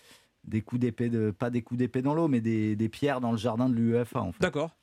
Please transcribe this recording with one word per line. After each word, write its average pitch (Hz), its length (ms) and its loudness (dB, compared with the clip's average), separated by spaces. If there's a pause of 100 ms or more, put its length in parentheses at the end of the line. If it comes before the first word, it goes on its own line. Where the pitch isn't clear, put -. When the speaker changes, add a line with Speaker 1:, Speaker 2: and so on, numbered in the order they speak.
(440)
Speaker 1:
des 107 160 -2
coups 120 200 -4
d'épée 120 280 0
de, 110 220 2
pas 120 180 -2
des 117 140 -2
coups 123 160 -6
d'épée 127 240 0
dans 143 120 0
l'eau, 165 140 2
mais 127 120 2
des, 110 340 0
des 110 140 0
pierres 135 320 -2
dans 120 100 0
le 117 80 0
jardin 120 300 0
de 123 60 2
l'U 117 200 2
E 120 100 2
F - 120 -8
A, 117 60 0
en 95 100 -4
fait. - 80 -16
Speaker 2:
D'accord. 165 420 0